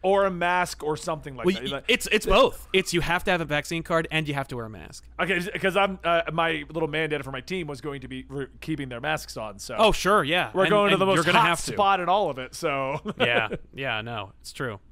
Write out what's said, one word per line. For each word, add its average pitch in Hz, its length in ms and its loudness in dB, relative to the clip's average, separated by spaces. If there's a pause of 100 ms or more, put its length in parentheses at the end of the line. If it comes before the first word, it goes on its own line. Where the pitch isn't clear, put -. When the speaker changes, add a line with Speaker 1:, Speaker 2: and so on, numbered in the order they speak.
Speaker 1:
Or 196 220 4
a 196 60 2
mask 175 520 0
or 151 140 -2
something 151 400 -8
like 117 80 -8
Speaker 2:
Well, 190 120 4
Speaker 1:
that. 127 80 -8
Speaker 2:
y-, 139 80 -6
Speaker 1:
Like, 139 140 -8
Speaker 2:
it's, 240 240 0
it's 220 140 2
Speaker 1:
th- 190 100 2
Speaker 2:
both. 233 380 4
It's 185 220 0
you 165 80 2
have 170 220 0
to 202 80 0
have 170 100 0
a - 20 -2
vaccine 151 380 -4
card 165 280 0
and 156 160 -2
you 143 60 -4
have 139 160 -4
to 131 80 -8
wear 117 80 -8
a 110 60 -12
mask. - 340 -16 (160)
Speaker 1:
Okay, 180 180 2 (200)
'cause 185 180 2
I'm, 196 260 2
uh, 165 200 2 (100)
my 160 380 0
little 160 180 -2
mandate 151 340 -2
for 131 80 -10
my 131 120 -8
team 180 240 -6
was 139 160 -10
going 139 180 -8
to 127 80 -14
be 131 220 -10
re-, 135 160 -6 (160)
keeping 143 260 -6
their 120 140 -10
masks 151 340 -4
on. 107 220 -10
So 123 200 -10
Speaker 2:
Oh, 214 140 6
sure, 190 320 4
yeah. 147 300 0
Speaker 1:
we're 185 80 2
Speaker 2:
And, 170 80 4
Speaker 1:
going 202 180 6
to 190 60 6
Speaker 2:
and 185 80 2
Speaker 1:
the - 20 4
most 190 120 4
Speaker 2:
you're 165 80 2
gonna 180 160 6
Speaker 1:
hot 214 80 6
Speaker 2:
have 170 180 0
to. 254 80 -6
Speaker 1:
spot 196 260 4
in 175 80 -2
all 185 220 2
of 135 80 -8
it, 127 160 -10
so 139 440 -2 (120)
<laughs> - 100 -8
Speaker 2:
Yeah, 120 280 2 (260)
yeah, 120 260 -4
no, 110 400 -8
it's - 140 -16
true. 117 260 -6 (120)